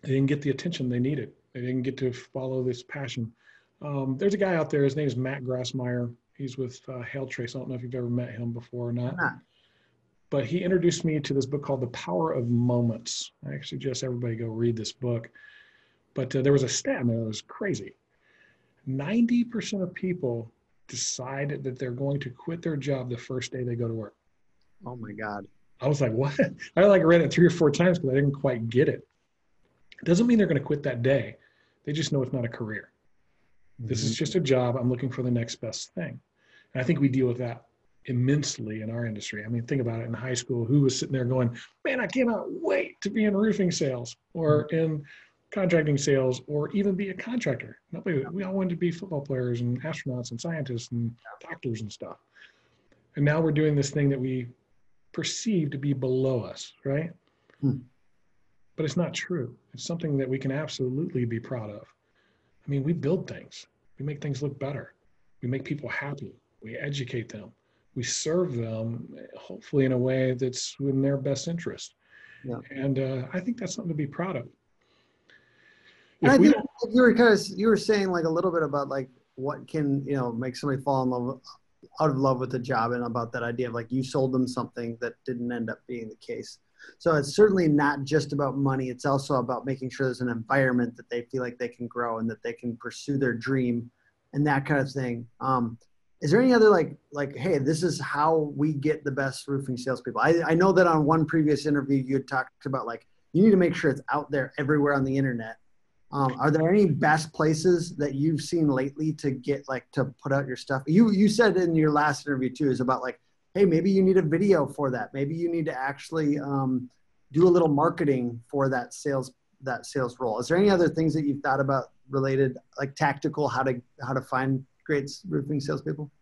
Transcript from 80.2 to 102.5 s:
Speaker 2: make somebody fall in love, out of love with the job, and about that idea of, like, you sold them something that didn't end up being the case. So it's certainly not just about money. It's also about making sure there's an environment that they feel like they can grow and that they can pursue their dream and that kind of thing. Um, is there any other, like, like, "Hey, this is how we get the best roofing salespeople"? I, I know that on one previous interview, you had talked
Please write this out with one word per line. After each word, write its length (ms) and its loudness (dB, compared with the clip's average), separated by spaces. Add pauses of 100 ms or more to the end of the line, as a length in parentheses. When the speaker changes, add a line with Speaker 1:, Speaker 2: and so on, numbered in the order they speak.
Speaker 2:
make 220 -4
somebody 280 -4
fall 200 0
in 80 0
love, 300 -4 (600)
out 100 4
of 80 -2
love 220 2
with 100 -4
the 80 -4
job, 340 0
and 120 -2
about 280 -4
that 100 -6
idea 260 -4
of, 60 -8
like, 160 -6
you 140 -2
sold 280 0
them 140 2
something 540 -6
that 140 -6 (100)
didn't 260 -6
end 200 -4
up 160 -10
being 220 -10
the 80 -18
case. 420 -12 (400)
So 160 2
it's 200 0
certainly 340 6
not 360 2
just 280 0
about 240 0
money. 320 0
It's 160 -10
also 300 2
about 320 -2
making 240 -4
sure 160 -2
there's 160 -4
an 80 -2
environment 640 2
that 140 -20
they 120 -4
feel 200 -6
like 160 -8
they 100 -4
can 180 -10
grow 320 -4
and 120 -2
that 120 -10
they 120 -6
can 220 -8
pursue 420 -6
their 160 2
dream 560 -2 (420)
and 140 2
that 180 2
kind 160 2
of 100 -2
thing. 360 -6 (140)
Um, 380 0 (440)
is 80 0
there 100 6
any 140 6
other, 160 8
like, 260 4 (160)
like, 240 -4
"Hey, 220 0
this 240 0
is 180 0
how 560 2
we 180 2
get 300 0
the 60 0
best 380 -4
roofing 280 -2
salespeople"? 440 -4
I, 280 4
I 60 4
know 180 6
that 140 8
on 200 4
one 200 4
previous 400 2
interview, 360 2
you 140 -2
had 120 -2
talked 380 -6